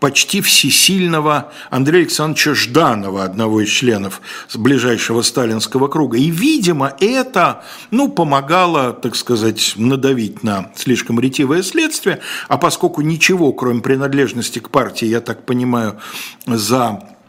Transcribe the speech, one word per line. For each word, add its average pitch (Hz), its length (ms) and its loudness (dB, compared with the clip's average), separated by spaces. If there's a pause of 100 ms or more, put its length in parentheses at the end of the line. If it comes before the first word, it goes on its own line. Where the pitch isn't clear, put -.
почти 147 400 0
всесильного 156 1120 2 (180)
Андрея 147 320 4
Александровича 151 520 0
Жданова, 110 680 0
одного 107 380 0
из 104 80 0
членов 101 520 0 (280)
с-, - 80 -10
ближайшего 117 680 0
сталинского 117 640 0
круга. 131 320 0
И, 151 120 2
видимо, 175 680 0
это, 220 640 0 (300)
ну, 277 160 2
помогало, 160 720 2
так 123 340 -2
сказать, 110 600 0
надавить 123 680 0
на 98 320 -4
слишком 120 460 0
ретивое 135 420 0
следствие, 311 580 -2 (280)
а 139 80 2
поскольку 170 460 0
ничего, 160 500 2
кроме 120 300 -2
принадлежности 135 760 0
к - 120 -12
партии, 117 360 0
я 113 140 0
так 117 240 -8
понимаю, 120 560 -2 (460)
за 113 600 0 (220)